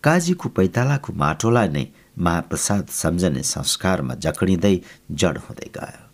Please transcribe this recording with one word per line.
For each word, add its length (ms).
काजीको 480
पैतालाको 640
माटोलाई 560
नै 180
महाप्रसाद 720
सम्झने 540
संस्कारमा 720
जक्डिँदै 600
जड 280
हुँदै 300
गयो। 460